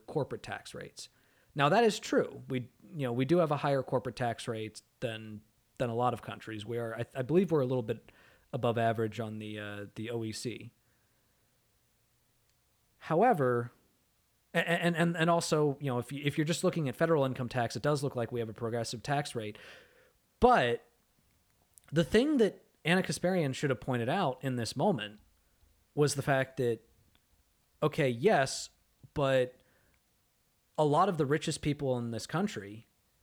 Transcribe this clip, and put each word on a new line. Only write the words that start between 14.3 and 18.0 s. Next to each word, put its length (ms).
a-, 40
a-, 40
and, 340
and, 200
and 140
also, 500
you 60
know, 120
if 140
you, 120
if 140
you're 60
just 200
looking 240
at 80
federal 280
income 240
tax, 280
it 60
does 200